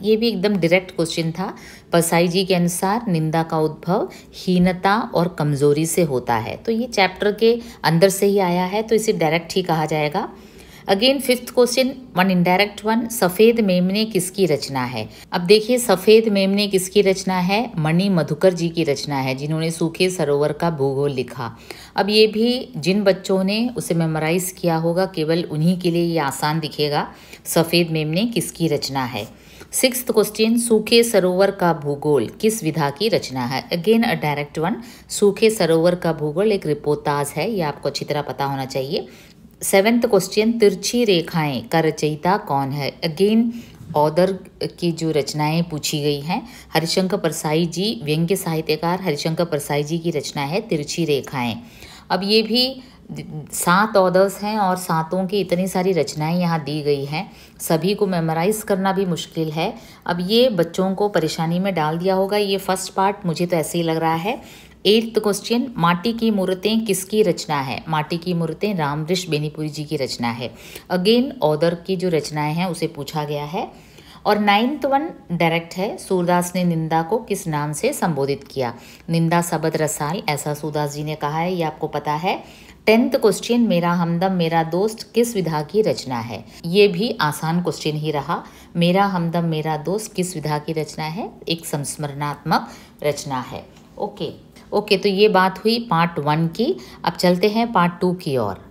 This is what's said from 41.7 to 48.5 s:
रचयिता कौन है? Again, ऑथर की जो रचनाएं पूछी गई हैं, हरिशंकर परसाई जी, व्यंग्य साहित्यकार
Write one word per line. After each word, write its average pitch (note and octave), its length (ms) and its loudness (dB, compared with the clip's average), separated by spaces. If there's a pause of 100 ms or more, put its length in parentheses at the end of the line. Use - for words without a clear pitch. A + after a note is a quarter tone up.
रचयिता D#3 560 0
कौन C#3 340 -2
है? C#3+ 300 -4
Again, G3+ 420 2 (540)
ऑथर D#3 360 4 (460)
की F3 140 0
जो D#3+ 180 -2
रचनाएं D3+ 540 0
पूछी D3+ 380 -4
गई D3 180 0
हैं, F3 220 -4 (320)
हरिशंकर F3 420 0
परसाई D#3+ 500 0
जी, G3+ 380 -4
व्यंग्य E3 320 0
साहित्यकार E3 640 -2